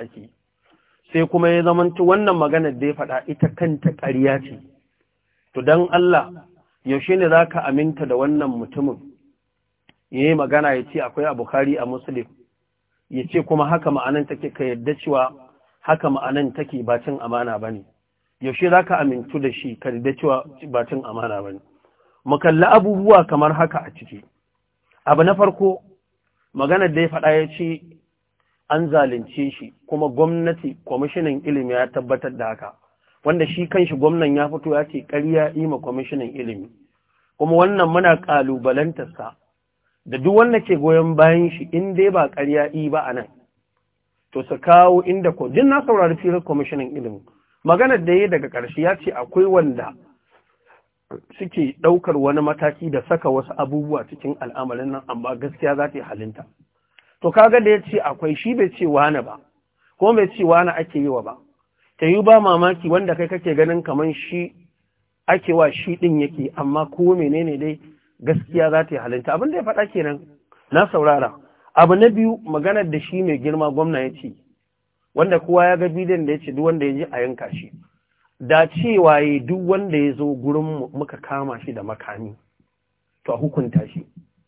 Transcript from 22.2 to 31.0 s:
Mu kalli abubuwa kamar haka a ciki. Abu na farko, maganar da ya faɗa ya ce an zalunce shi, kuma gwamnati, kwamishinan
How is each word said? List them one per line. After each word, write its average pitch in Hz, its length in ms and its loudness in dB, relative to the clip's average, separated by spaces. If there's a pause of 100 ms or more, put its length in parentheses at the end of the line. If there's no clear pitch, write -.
Mu 143 140 0
kalli 160 260 4
abubuwa 196 600 6
kamar 151 260 2
haka 156 320 -2
a - 60 -18
ciki. - 320 -20 (800)
Abu 147 200 4
na 185 100 4
farko, 190 460 2 (720)
maganar 165 400 0
da 160 60 0
ya 165 80 2
faɗa 156 240 0
ya 156 240 2
ce 165 240 -6 (880)
an 160 220 0
zalunce 135 640 0
shi, - 200 -18 (140)
kuma 151 220 -2
gwamnati, 165 760 -2
kwamishinan 143 600 -4